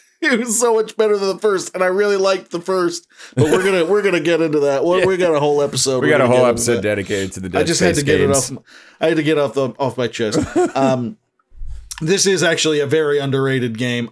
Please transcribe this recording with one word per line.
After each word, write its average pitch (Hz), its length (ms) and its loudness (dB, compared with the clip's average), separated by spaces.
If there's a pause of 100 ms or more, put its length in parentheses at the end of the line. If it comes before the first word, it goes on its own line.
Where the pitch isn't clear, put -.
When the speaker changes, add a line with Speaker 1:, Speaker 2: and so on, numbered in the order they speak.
(340)
Speaker 1:
It 214 60 2
was 233 200 -2
so 233 140 2
much 220 220 -2
better 214 220 2
than 196 100 -2
the 185 120 -2
first, 196 360 -2
and 185 80 -2
I 185 40 2
really 202 280 0
liked 190 360 0
the 170 100 -6
first. 175 460 -2 (280)
But 131 160 4
we're 185 120 2
gonna, 190 220 2
we're 202 160 2
gonna 180 200 0
get 165 200 2
into 151 200 0
that. 139 240 0
We're, 180 140 2
Speaker 2:
Yeah. 185 60 2
Speaker 1:
we 190 120 2
got 175 180 2
a 143 40 0
whole 147 220 2
episode 131 400 0
Speaker 2:
We 147 60 2
Speaker 1:
we're 151 100 4
Speaker 2:
got 139 40 4
a - 20 4
Speaker 1:
gonna 123 140 4
Speaker 2:
whole 127 80 4
Speaker 1:
get 120 40 4
into 117 120 0
Speaker 2:
episode 117 160 0
Speaker 1:
that. 95 40 -4
Speaker 2:
dedicated 98 520 -2
to 98 80 -12
the 92 80 -8
Dead 92 120 0
Speaker 1:
I - 40 2
just 165 160 0
Speaker 2:
Space 180 60 4
Speaker 1:
had 165 100 2
to 143 80 0
get 151 140 2
Speaker 2:
games. 135 320 2
Speaker 1:
it 131 60 -12
off. - 60 -20 (380)
I 151 60 2
had 165 100 0
to 156 60 0
get 151 140 0
off 143 160 0
the, 135 240 -2
off 127 200 -4
my 123 100 -2
chest. 110 320 -4 (180)
Speaker 2:
<laughs> 349 180 0
Speaker 1:
Um, - 420 0 (840)
this 180 240 0
is 190 160 0
actually 156 380 0
a 143 80 -2
very 147 320 0
underrated 131 580 -2
game. 120 340 -4